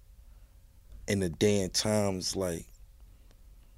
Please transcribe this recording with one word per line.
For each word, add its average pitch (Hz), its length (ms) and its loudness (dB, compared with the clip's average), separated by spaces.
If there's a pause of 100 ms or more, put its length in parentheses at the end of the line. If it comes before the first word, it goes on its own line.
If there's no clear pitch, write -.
(1080)
In 101 120 2
the 92 100 0
day 104 320 2
and 90 120 -4
times, 101 600 0
like, 90 300 -4 (1120)